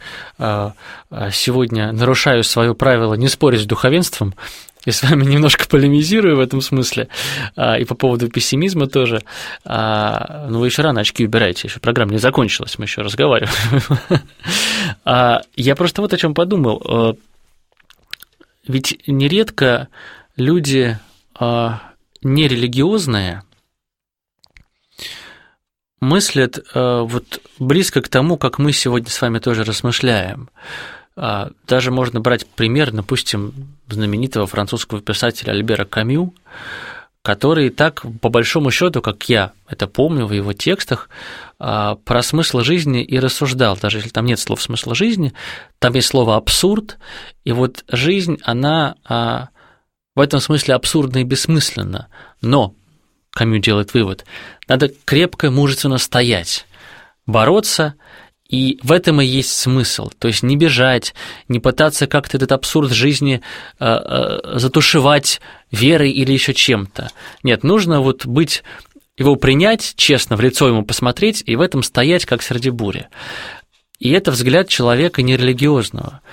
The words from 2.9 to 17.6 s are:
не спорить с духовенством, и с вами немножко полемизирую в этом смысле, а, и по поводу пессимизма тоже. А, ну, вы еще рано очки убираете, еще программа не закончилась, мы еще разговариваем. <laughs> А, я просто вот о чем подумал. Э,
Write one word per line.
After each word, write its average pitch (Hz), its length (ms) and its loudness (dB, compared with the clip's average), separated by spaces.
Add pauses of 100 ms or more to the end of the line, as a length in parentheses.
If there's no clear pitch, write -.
не 120 120 2
спорить 127 340 4
с 107 40 -6
духовенством, 113 680 0 (520)
и 123 60 0
с - 120 -2
вами 135 220 4
немножко 143 420 4
полемизирую 151 680 4
в - 20 4
этом 131 220 0
смысле, 127 480 -2 (480)
а, 113 200 0
и 120 60 -2
по 120 120 -4
поводу 120 340 0
пессимизма 147 580 -2
тоже. 117 340 0 (440)
А, 110 840 -4
ну, 113 100 -2
вы 120 80 2
еще 135 160 0
рано 135 180 0
очки 117 240 0
убираете, 107 420 0
еще - 140 -10
программа 117 300 0
не 107 80 0
закончилась, 123 600 0
мы 107 60 -8
еще - 180 -8
разговариваем. 110 480 0 (580)
<laughs> 165 140 0 (800)
А, 123 380 2 (160)
я 135 180 0
просто 175 260 -2
вот 208 120 -2
о 180 40 0
чем 165 160 -2
подумал. 170 540 0
Э, 113 260 2 (1500)